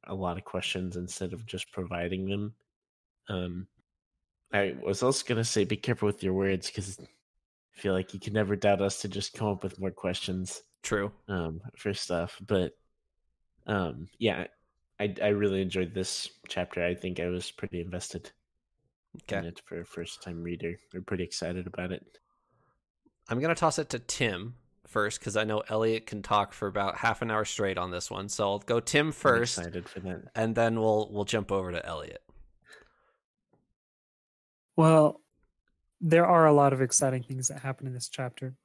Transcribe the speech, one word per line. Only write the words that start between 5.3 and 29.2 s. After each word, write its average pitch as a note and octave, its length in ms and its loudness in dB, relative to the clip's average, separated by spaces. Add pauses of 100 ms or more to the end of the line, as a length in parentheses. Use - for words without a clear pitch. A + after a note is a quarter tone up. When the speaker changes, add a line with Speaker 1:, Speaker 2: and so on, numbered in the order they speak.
Speaker 1:
say, G#2+ 200 2
be G#2+ 140 0
careful A2+ 300 0
with G2+ 160 -2
your F#2+ 100 0
words, F#2+ 380 0
'cause G2 280 -8
I - 60 -16 (720)
feel F#2+ 160 0
like F#2 200 -2
you G2 60 -10
can G#2 140 -8
never G#2 220 0
doubt G2 260 4
us G2 200 0
to G#2 60 -6
just G2 260 -6
come G#2+ 160 -2
up G2 140 -4
with F#2+ 160 -8
more F#2+ 120 -4
questions. F#2 720 -6 (180)
Speaker 2:
True. G2+ 300 -2 (160)
Speaker 1:
Um, E2+ 340 -4 (140)
for G2+ 180 -4
stuff, F2 520 -4
but, F#2 320 0 (920)
um, F2 400 -2 (120)
yeah, F#2+ 260 0 (540)
I, G2+ 220 -2
I G#2 80 4
really G2+ 320 2
enjoyed F#2 320 -2
this - 360 -4 (180)
chapter. F2 380 -4
I F2+ 80 2
think F2+ 260 -6
I F2 80 -2
was F2+ 240 -4
pretty F2+ 300 -8
invested F2+ 500 -8 (920)
Speaker 2:
Okay. G2+ 160 -6
Speaker 1:
in F2 60 -6
it E2+ 200 -12
for E2+ 140 -10
a E2+ 60 -10
first-time E2+ 580 -10
reader. F2 360 -6 (140)
We're F2+ 80 -10
pretty F2+ 220 -4
excited F2 440 -6
about F2+ 240 -6
it. - 280 -12 (1080)
Speaker 2:
I'm A#2+ 120 -2
gonna D#3+ 160 0
toss D#3+ 240 2
it D3+ 100 -4
to A#2+ 100 -6
Tim A2+ 560 -2 (300)
first, G#2+ 340 -2
'cause G#2 160 -6
I A2 100 2
know G#2+ 160 0
Elliot A2 440 0
can G#2 160 -10
talk G2+ 320 2
for G#2 140 -6
about G2 300 -2
half A2+ 260 0
an A2+ 80 -2
hour G#2+ 120 2
straight F#2+ 340 -2
on F2+ 120 -2
this F2+ 220 -6
one. G2+ 180 -8
So G2+ 180 0
I'll G2+ 120 0
go A#2 200 0
Tim D3 280 2
Speaker 1:
I'm D3+ 60 -4
Speaker 2:
first, A#2+ 440 2